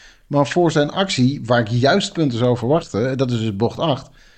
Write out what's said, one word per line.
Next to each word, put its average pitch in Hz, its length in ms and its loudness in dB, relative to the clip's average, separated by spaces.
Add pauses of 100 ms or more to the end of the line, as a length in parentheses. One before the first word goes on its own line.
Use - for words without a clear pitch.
(280)
Maar 143 200 2
voor 175 240 2
zijn 151 180 2
actie, 139 560 0
waar 120 140 2
ik 113 80 -2
juist 135 460 0
punten 143 240 -2
zou 120 200 0
verwachten, 127 520 -2
en 131 80 -4
dat 127 140 0
is 120 80 0
dus 110 160 -2
bocht 110 240 -2
acht, 151 300 -2 (280)